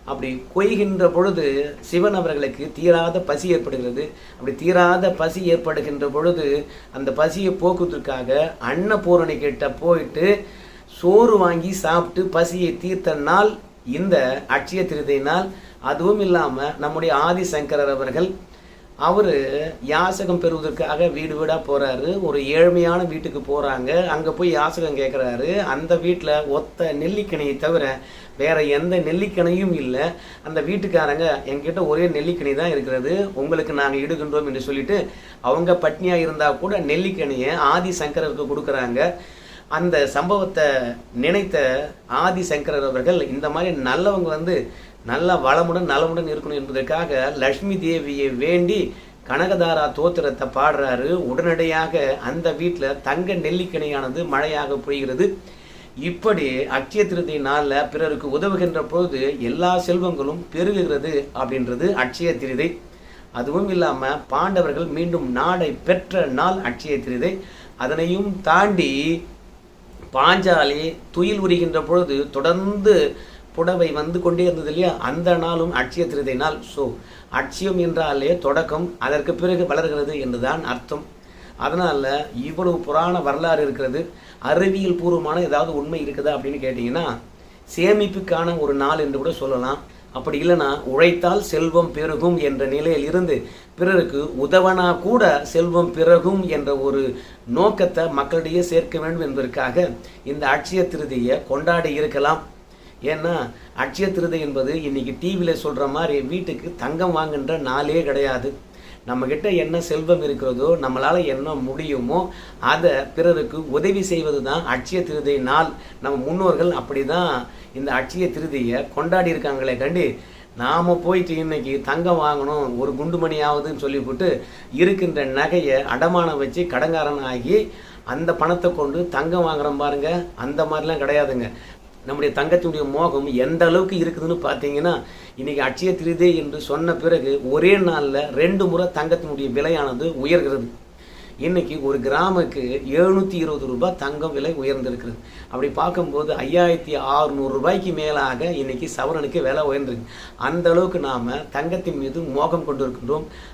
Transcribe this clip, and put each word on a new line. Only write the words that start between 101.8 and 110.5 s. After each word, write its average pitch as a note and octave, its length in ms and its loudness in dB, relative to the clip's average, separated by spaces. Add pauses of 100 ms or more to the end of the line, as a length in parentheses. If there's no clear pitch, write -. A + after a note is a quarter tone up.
இருக்கலாம். D3+ 640 0 (460)
ஏன்னா, D#3 320 -2 (440)
அட்சய C3+ 280 -2
திருதை E3+ 340 -2
என்பது C#3+ 420 -2
இன்னைக்கு C3+ 380 -4
டி F#3 160 -2
வில E3+ 260 2
சொல்ற C#3 280 -2
மாதிரி D3 300 0
வீட்டுக்கு E3+ 580 -6
தங்கம் E3 340 -2
வாங்குகின்ற D#3 460 -2
நாளே D3 440 0
கிடையாது. C#3 500 0 (540)
நம்மகிட்ட C3+ 500 0
என்ன E3 240 0
செல்வம் D#3+ 420 2
இருக்கிறதோ, C#3 600 2